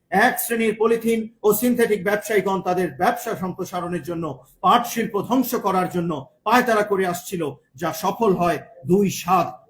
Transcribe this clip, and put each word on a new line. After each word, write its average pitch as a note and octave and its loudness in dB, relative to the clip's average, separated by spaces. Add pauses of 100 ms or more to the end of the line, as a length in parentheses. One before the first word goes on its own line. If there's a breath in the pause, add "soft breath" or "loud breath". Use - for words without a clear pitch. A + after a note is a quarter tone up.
(120)
এক A3 4
শ্রেণীর A3+ 0
পলিথিন A3+ 2 (240)
ও G3+ 2
সিনথেটিক A#3 2
ব্যবসায়ীগণ G3+ 0
তাদের F3+ 0 (140)
ব্যবসা G#3+ -2
সম্প্রসারণের F3 -6
জন্য E3+ -6 (360 soft breath)
পাট G#3 4
শিল্প A3 -4 (140)
ধ্বংস B3+ 0
করার F#3+ 0
জন্য F3 -2 (320)
পায়তারা A3+ 2
করে F#3+ 0
আসছিল, F3 -8 (340)
যা D#3+ -4
সফল - 0
হয় F3 0 (280)
দুই F#3+ 4 (140)
সাত F3 2 (220)